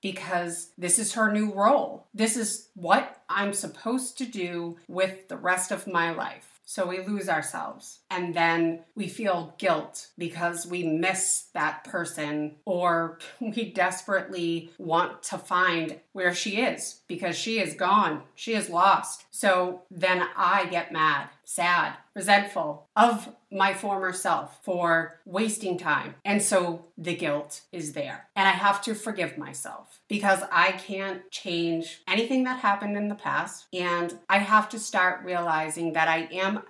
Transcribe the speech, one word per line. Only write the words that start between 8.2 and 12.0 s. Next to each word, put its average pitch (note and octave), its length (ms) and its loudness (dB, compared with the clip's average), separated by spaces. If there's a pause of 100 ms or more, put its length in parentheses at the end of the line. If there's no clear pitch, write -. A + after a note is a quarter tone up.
then E3 500 2 (120)
we G3 140 -6
feel F3+ 480 -2
guilt - 500 -2 (100)
because E3+ 480 -4
we F3 180 -4
miss E3+ 720 0
that D#3+ 300 -2
person, D3+ 720 -4 (100)